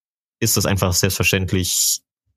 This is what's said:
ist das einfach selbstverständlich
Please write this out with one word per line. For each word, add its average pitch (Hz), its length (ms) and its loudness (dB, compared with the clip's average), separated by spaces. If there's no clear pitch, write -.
ist 113 160 0
das 90 100 0
einfach 92 260 0
selbstverständlich - 1080 0